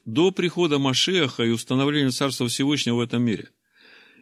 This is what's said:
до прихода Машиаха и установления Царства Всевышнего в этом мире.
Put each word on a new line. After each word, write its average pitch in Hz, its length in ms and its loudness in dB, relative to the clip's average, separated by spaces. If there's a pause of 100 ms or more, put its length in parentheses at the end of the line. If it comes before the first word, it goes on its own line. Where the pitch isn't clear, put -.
до 151 260 2
прихода 170 480 0
Машиаха 139 640 0
и 117 60 2
установления 135 600 0
Царства 127 380 -2
Всевышнего 135 480 0
в 120 60 0
этом 120 200 -2
мире. 110 280 -2 (720)